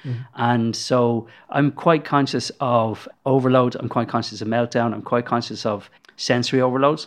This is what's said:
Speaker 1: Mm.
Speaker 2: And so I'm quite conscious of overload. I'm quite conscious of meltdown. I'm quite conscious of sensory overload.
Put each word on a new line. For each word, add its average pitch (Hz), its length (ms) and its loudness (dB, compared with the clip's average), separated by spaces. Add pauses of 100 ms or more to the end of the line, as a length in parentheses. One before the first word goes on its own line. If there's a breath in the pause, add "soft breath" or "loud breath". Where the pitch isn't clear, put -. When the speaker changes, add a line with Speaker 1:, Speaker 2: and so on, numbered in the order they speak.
Speaker 1:
Mm. 127 120 -6 (200 loud breath)
Speaker 2:
And 117 400 0
so 120 500 0 (240 loud breath)
I'm 143 220 0
quite 160 320 0
conscious 139 560 0
of 113 480 0 (180)
overload. 127 520 4
I'm 127 100 -6
quite 117 220 -2
conscious 113 320 -4
of 107 80 -4
meltdown. 117 440 0
I'm 104 80 -8
quite 120 240 0
conscious 120 400 -4
of 104 240 -4 (280 soft breath)
sensory 123 420 0
overload. 135 480 2